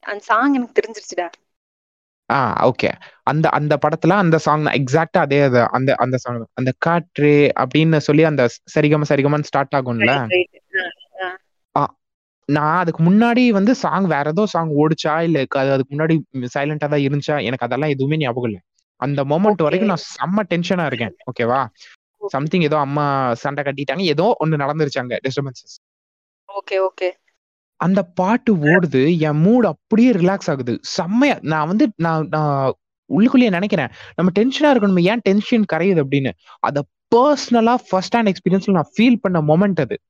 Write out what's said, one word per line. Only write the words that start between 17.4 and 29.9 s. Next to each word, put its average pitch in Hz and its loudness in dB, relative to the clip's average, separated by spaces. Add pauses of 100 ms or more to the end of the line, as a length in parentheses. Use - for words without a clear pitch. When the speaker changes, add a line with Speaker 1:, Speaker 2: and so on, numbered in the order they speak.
Speaker 2:
எனக்கு 120 -4
அதெல்லாம் 127 -2
எதுவுமே 139 -2
ஞாபகம் 123 -4
இல்ல. 95 -10 (340)
அந்த 139 -4
மொமெண்ட் 175 0
Speaker 1:
ஓகே. 170 0
Speaker 2:
வரைக்கும் 185 0
நான் - -6
செம்ம 180 -6
டென்ஷனா 175 -2
இருக்கேன். 120 -6 (160)
ஓகேவா? 120 -2
Speaker 1:
ஓகே. - -20
Speaker 2:
சம்திங் 156 -4
ஏதோ 151 0
அம்மா 139 0
சண்டை 143 -6
கட்டிட்டாங்க, 139 -6
ஏதோ 175 0
ஒண்ணு 160 0
நடந்துருச்சு 147 -2
அங்க, 123 -4
டிஸ்டர்பன்சஸ். 135 -8 (760)
Speaker 1:
ஓகே, 202 -8
ஓகே. 190 -2 (680)
Speaker 2:
அந்த 190 2
பாட்டு 202 0
ஓடுது, 156 2
என் 151 0
மூட் 226 4
அப்படியே 220 2